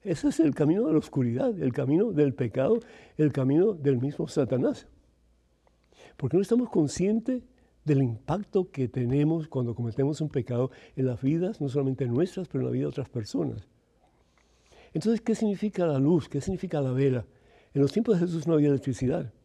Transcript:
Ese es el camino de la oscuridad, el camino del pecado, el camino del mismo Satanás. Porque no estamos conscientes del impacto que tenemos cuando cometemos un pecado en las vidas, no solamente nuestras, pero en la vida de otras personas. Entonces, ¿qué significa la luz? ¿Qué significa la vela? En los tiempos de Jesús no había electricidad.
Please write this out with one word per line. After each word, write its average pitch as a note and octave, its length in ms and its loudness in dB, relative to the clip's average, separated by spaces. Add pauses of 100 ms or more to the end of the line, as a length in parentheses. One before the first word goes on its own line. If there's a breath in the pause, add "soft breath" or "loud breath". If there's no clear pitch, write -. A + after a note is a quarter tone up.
Ese F#3+ 240 -2
es C#4 120 0
el D#4+ 140 4
camino E3+ 320 2
de G#3+ 80 0
la D#3 60 4
oscuridad, C3+ 600 0
el C3+ 140 0
camino D#3 380 2
del D3 240 2
pecado, C3 440 0 (380 loud breath)
el D3+ 160 2
camino D3 400 2
del C#3 240 0
mismo C#3 300 -4
Satanás. C3+ 580 -2 (1300 loud breath)
Porque C#3+ 220 -2
no G3 60 4
estamos A#3 260 2
conscientes G#3+ 720 0 (440 soft breath)
del C#3 180 4
impacto F3 680 -2
que C3 180 -4
tenemos D3 600 0
cuando A#2+ 260 -4
cometemos C3+ 480 -2
un D#3 80 -4
pecado B2 400 -2 (260 loud breath)
en C3 120 0
las A#2+ 160 -4
vidas, E3 360 0
no C#3+ 100 -4
solamente C3+ 360 -2
nuestras, D#3 420 -2
pero C#3 140 -4
en B2+ 60 -2
la B2 40 -4
vida B2+ 120 -2
de D3 60 -2
otras C#3 200 -8
personas. A#2+ 580 -6 (1300 soft breath)
Entonces, G#3+ 280 0
¿qué A3+ 140 -2
significa G3+ 520 -2
la D3 120 2
luz? D3 300 2
¿Qué C#3+ 120 -4
significa F3 400 -4
la C3 100 -2
vela? C3 340 0 (480 soft breath)
En C#3 80 2
los C#3 100 4
tiempos G#3+ 280 2
de E3+ 80 2
Jesús E3 200 -4
no E3+ 60 4
había D3 160 4
electricidad. C3 640 -2 (120)